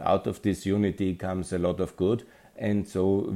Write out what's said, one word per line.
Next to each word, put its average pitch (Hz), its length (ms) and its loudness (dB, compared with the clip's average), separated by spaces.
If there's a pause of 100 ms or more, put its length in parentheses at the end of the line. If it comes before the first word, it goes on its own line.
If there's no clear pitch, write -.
out 95 240 2
of 101 160 -4
this 95 240 0
unity 98 480 0
comes 92 380 -6
a 92 80 -2
lot 87 200 0
of 90 180 -4
good, 110 260 2 (320)
and 104 320 0
so 98 480 2